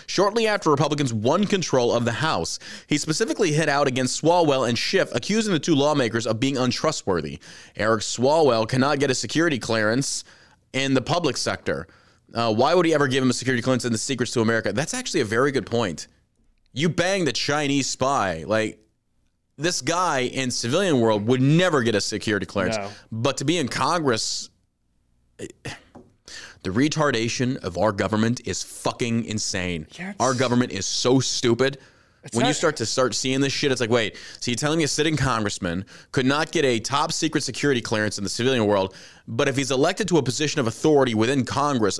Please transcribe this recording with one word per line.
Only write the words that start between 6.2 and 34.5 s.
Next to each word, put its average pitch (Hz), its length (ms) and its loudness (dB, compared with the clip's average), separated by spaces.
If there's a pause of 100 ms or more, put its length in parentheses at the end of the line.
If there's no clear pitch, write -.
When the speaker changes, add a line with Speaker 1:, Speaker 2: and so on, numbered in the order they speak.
Speaker 1:
of 110 140 -2
being 135 160 0
untrustworthy. 101 800 -2 (380)
Eric 107 240 2
Swalwell 127 640 2
cannot 135 320 0
get 135 120 2
a 123 40 2
security 147 440 0
clearance 113 640 -2 (480)
in 135 220 0
the 131 80 2
public 151 340 -2
sector. 92 500 -4 (460)
Uh, 117 180 0
why 123 240 2
would 180 120 4
he 160 80 2
ever 143 140 4
give 131 140 0
him 131 60 4
a 123 60 2
security 123 280 -2
clearance 127 220 0
in 120 80 0
the 110 60 -2
Secrets 123 340 -4
to 123 80 0
America? 110 320 0
That's 135 220 -4
actually 254 260 -2
a 120 60 0
very 120 260 0
good 120 140 -2
point. 113 400 -2 (640)
You 147 160 0
bang 180 380 0
the 170 80 0
Chinese 143 540 0
spy, 104 580 -2
like, 110 320 0 (800)
this 165 240 -2
guy 165 380 0
in 127 300 -2
civilian 143 500 0
world 110 260 2
would 131 160 4
never 156 400 4
get 113 120 2
a 101 60 4
security 101 460 -2
clearance. 107 320 -2
Speaker 2:
No. 101 100 -8 (240)
Speaker 1:
But 120 240 0
to - 80 -6
be 165 140 2
in 135 100 -2
Congress, 139 800 -2 (920)
it, - 140 -12 (1080)
the 92 80 -4
retardation 131 920 0
of 87 120 -6
our 87 160 2
government 107 540 0
is 92 160 -6
fucking 117 640 -4
insane. 90 680 -6
Speaker 2:
Yeah, 185 180 -12
it's 202 100 -8
Speaker 1:
Our 131 140 2
government 123 380 0
is 98 140 -6
so 131 340 2
stupid. 127 580 0 (460)
Speaker 2:
It's 135 120 -6
Speaker 1:
When 117 100 2
you - 40 2
Speaker 2:
not 156 60 0
Speaker 1:
start 160 200 0
to 113 100 -4
start 127 300 0
seeing 131 240 -2
this 139 120 0
shit, 143 200 0
it's 127 80 -2
like, 117 100 0
wait, 113 260 2 (220)
so - 140 -6